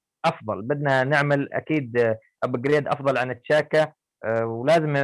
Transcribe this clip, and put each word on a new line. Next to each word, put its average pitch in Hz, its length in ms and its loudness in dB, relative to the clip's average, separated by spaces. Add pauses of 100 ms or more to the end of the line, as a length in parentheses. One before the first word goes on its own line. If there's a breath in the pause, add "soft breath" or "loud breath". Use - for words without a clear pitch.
(260)
أفضل، 110 360 -4
بدنا 135 420 0
نعمل 143 500 0
أكيد، 123 440 -4
آه، 113 220 2 (240 soft breath)
أبجريد 131 440 0
أفضل 139 300 0
عن 123 240 -4
تشاكا، 151 520 0 (300)
آه، 113 220 -2
ولازم 143 580 2